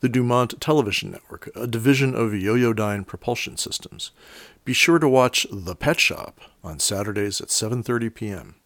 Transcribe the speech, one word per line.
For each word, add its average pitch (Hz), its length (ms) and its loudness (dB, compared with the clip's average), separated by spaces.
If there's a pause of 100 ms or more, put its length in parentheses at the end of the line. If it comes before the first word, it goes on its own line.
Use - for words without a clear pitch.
the 127 80 2
Dumont 123 520 2
Television 127 520 0
Network, - 440 -18
a 117 100 -6
division 131 480 2
of 113 180 0
Yoyodyne 104 720 0
Propulsion - 500 -6
Systems. - 540 -8 (540)
Be 127 100 -2
sure 170 240 6
to 151 100 4
watch 127 420 4
The 92 240 -10
Pet 147 240 0
Shop - 400 -2 (240)
on 78 160 -12
Saturdays 101 640 -2
at - 100 -10
seven 117 320 -2
thirty 117 280 -2
P 113 180 -10
M. 80 380 -12